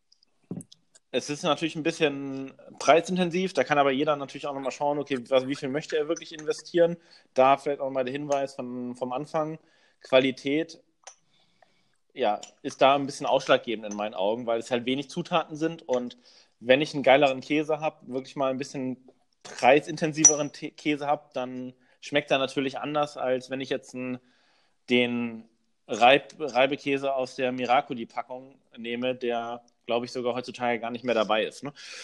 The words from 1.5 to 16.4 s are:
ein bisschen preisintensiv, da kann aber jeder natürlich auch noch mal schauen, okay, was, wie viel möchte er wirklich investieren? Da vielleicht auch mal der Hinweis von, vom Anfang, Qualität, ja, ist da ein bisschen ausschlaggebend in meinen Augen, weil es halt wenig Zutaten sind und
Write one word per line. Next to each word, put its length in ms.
ein 60
bisschen 720
preisintensiv, 720
da 120
kann 140
aber 120
jeder 260
natürlich 300
auch 80
noch 60
mal 100
schauen, 280
okay, 200
was, 160
wie 100
viel 120
möchte 280
er 120
wirklich 240
investieren? 640
Da 220
vielleicht 240
auch 100
mal 140
der 80
Hinweis 420
von, 420
vom 160
Anfang, 460
Qualität, 840
ja, 260
ist 200
da 140
ein 100
bisschen 200
ausschlaggebend 640
in 60
meinen 180
Augen, 320
weil 120
es 120
halt 140
wenig 240
Zutaten 480
sind 320
und 300